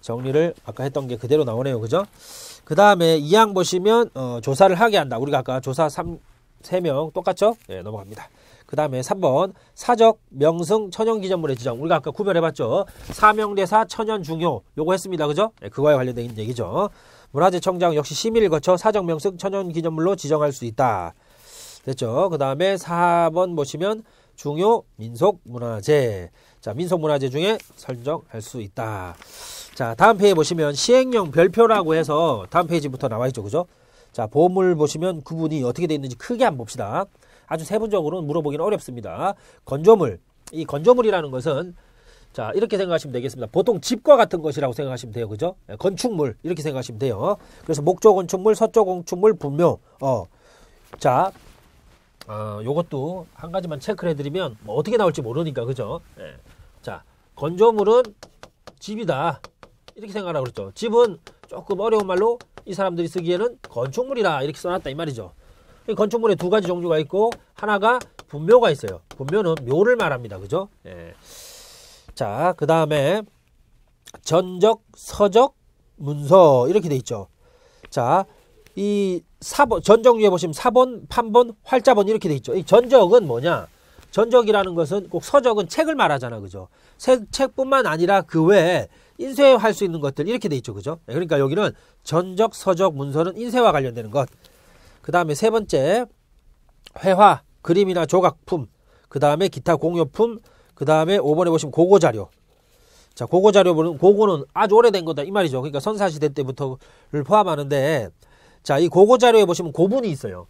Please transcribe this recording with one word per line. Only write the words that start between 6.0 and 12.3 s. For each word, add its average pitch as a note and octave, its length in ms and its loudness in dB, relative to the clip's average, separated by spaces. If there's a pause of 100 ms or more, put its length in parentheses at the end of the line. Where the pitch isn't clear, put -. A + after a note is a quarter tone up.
세 F#3 200 -4
명 D3+ 320 -2
똑같죠? F#3+ 420 0 (140)
예, F#2+ 120 -12
넘어갑니다. G2+ 480 -14 (360)
그 - 100 -10
다음에 C3+ 260 -2
삼 G3 200 -4
번, F#3 320 0 (220)
사적, A3+ 440 4 (100)
명승, E3+ 600 0
천연기념물의 F#3 640 -2
지정. A#2+ 240 -6
우리가 E3 180 0
아까 D3 140 -6
구별해봤죠? E3 760 -2 (280)